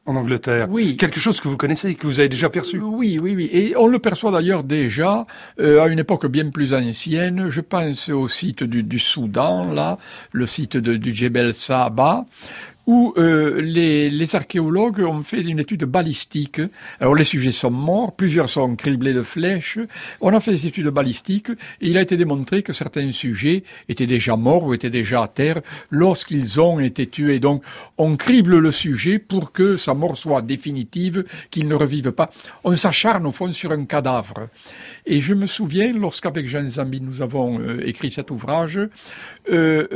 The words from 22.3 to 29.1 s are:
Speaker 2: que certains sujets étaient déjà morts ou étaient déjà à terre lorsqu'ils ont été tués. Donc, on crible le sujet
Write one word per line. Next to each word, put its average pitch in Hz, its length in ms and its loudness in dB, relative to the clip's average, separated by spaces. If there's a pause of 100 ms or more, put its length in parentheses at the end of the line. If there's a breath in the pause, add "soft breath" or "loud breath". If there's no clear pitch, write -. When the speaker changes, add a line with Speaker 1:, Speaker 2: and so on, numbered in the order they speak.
Speaker 2:
que - 100 -8
certains 139 400 -4
sujets 139 520 -2 (240 loud breath)
étaient 123 180 -2
déjà 120 300 2
morts 139 280 4
ou 131 100 0
étaient 120 160 -4
déjà 117 320 0
à 104 60 -2
terre 156 320 -2 (300 loud breath)
lorsqu'ils 143 720 2
ont 165 200 4
été 131 260 -2
tués. 147 320 0
Donc, 139 240 2 (360 loud breath)
on 160 180 2
crible 185 420 6
le 160 120 4
sujet 147 480 0